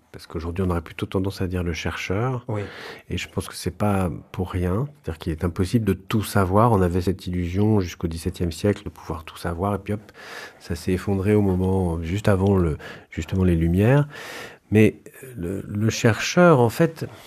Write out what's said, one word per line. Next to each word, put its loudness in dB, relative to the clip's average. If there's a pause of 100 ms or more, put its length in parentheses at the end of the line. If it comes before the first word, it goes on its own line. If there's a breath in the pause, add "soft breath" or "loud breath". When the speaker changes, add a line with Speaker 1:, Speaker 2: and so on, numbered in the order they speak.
(140)
Speaker 1:
parce -18
qu'aujourd'hui, -6
on 0
aurait 0
plutôt -10
tendance -4
à -2
dire -4
le -2
chercheur. -4
Speaker 2:
Oui. -6 (480 loud breath)
Speaker 1:
Et -4
je -8
pense -6
que -16
c'est -8
pas 0 (220)
pour -6
rien. -2 (160)
C'est-à-dire -8
qu'il -6
est -6
impossible 0
de 2
tout -2
savoir. 4
On 4
avait 2
cette -4
illusion 0
jusqu'au -4
dix-septième -4
siècle -2
de -10
pouvoir -12
tout -18
savoir. -4
Et -4
puis -6
hop, -10 (480 loud breath)
ça -8
s'est -4
effondré 0
au 6
moment, 2
juste -2
avant 4
le, 2 (320 loud breath)
justement -2
les 4
Lumières. 4 (640 loud breath)
Mais 6 (420)
le, -6
le 0
chercheur, 4
en 6
fait, 0 (220 loud breath)